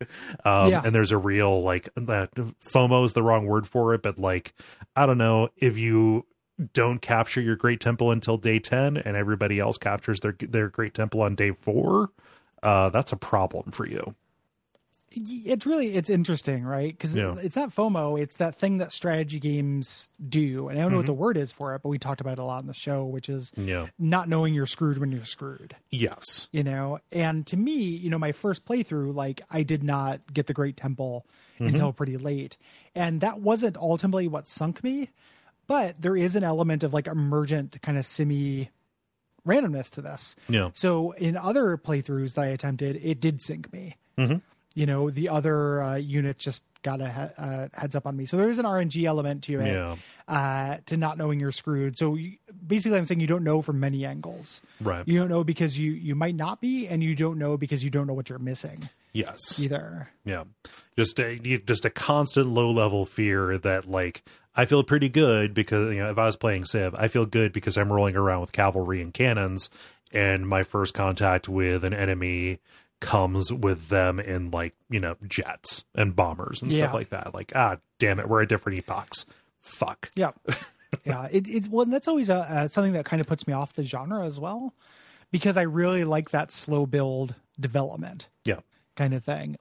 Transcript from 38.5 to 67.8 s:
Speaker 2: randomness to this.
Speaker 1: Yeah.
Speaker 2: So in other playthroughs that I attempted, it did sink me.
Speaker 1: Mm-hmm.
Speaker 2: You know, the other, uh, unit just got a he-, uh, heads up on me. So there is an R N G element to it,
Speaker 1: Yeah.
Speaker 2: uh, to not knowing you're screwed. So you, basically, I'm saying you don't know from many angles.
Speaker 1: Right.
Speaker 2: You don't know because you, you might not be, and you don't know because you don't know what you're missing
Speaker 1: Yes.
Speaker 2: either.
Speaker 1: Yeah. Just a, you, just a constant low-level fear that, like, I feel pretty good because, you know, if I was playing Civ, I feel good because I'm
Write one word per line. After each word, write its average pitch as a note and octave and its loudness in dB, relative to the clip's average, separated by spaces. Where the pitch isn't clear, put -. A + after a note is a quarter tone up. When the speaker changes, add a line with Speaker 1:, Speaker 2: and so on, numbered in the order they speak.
Speaker 2:
randomness F3 2
to D3 -12
this. C#3+ -12
Speaker 1:
Yeah. G2+ 2
Speaker 2:
So E3+ 0
in E3+ -2
other F#3+ 0
playthroughs C3+ -4
that C#3+ 0
I - 0
attempted, C#3 -4
it D#3 -2
did D#3 0
sink D#3+ -10
me. F3+ -14
Speaker 1:
Mm-hmm. C3 -2
Speaker 2:
You D3+ -2
know, C#3+ 0
the D3+ -4
other, D3 0
uh, C3+ -4
unit C#3+ -2
just - -8
got C3+ -4
a C3 -6
he-, C#3+ -10
uh, C3+ -6
heads C#3+ -6
up C#3+ -6
on C#3 -6
me. C3+ -6
So F3 -2
there G#3 4
is A#3 -2
an A#3+ 0
R G3 0
N F3 0
G E3 -2
element C#3+ 0
to C#3+ -4
it, G#2+ 2
Speaker 1:
Yeah. F2 -4
Speaker 2:
uh, C#3 -2
to E3 -2
not D#3 -2
knowing D3+ -2
you're C#3 -2
screwed. C#3 -2
So D3+ 0
you, E3+ -8
basically, G#3 2
I'm F3 0
saying F3 0
you D#3+ 2
don't E3+ 2
know D#3 4
from D3 -2
many C#3 0
angles. D#3 -10
Speaker 1:
Right. F2+ -2
Speaker 2:
You E3+ 4
don't F3+ 0
know E3+ 2
because D#3 0
you, D3+ 0
you D#3 -4
might E3 0
not E3 -6
be, B3+ -2
and E3 0
you D#3+ 2
don't D#3+ 0
know D3 0
because C#3 -2
you C#3+ -2
don't C#3+ 0
know C3+ -4
what C3 -6
you're C3 -12
missing C3 -8
Speaker 1:
Yes. - -2
Speaker 2:
either. C#3+ -6
Speaker 1:
Yeah. F2+ -6
Just A2+ 2
a, A#2+ -4
you, B2+ 0
just G#2+ 0
a A#2+ 2
constant C#3+ 2
low-level A2+ 2
fear G2 0
that, F#2+ 0
like, F#2 -2
I B2 4
feel C#3+ 6
pretty C#3+ 2
good A#2 4
because, G#2+ 2
you G2+ -2
know, G#2+ -2
if G#2 -6
I A2+ 4
was G#2+ 2
playing G2 0
Civ, F#2+ 0
I G#2+ 4
feel A#2 2
good G#2+ 2
because - -2
I'm G2+ 4